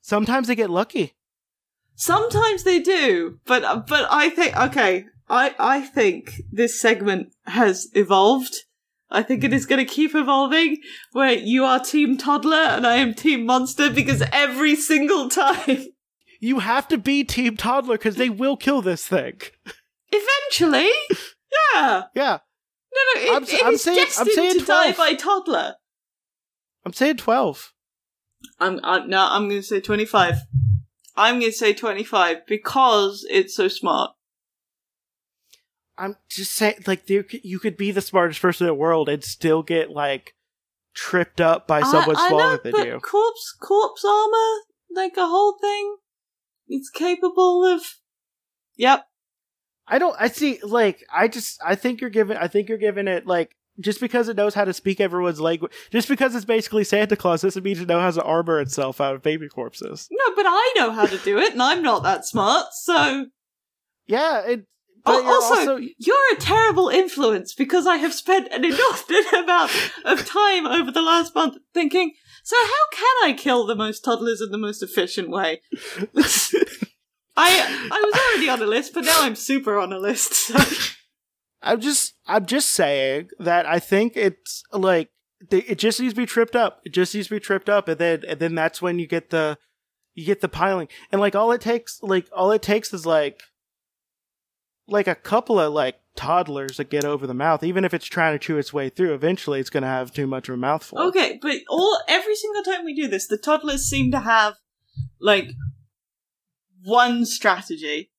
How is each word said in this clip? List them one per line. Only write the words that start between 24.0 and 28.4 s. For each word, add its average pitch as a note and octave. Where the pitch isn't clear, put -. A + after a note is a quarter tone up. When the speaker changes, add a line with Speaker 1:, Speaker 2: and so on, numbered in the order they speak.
Speaker 2:
destined D4
Speaker 1:
saying F4+
Speaker 2:
to -
die F4+
Speaker 1:
twelve. -
Speaker 2:
by D#4+
Toddler. E4+
Speaker 1:
I'm F3+
saying C#4
twelve. A3+